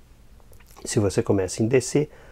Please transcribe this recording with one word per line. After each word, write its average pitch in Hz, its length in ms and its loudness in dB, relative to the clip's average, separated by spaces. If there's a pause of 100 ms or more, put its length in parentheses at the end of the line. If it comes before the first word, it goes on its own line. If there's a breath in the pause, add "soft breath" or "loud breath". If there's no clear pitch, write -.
(840)
se - 160 -2
você 104 220 0
começa 98 400 -2
em 110 60 2
D 131 120 4
C, 143 300 -2 (220 soft breath)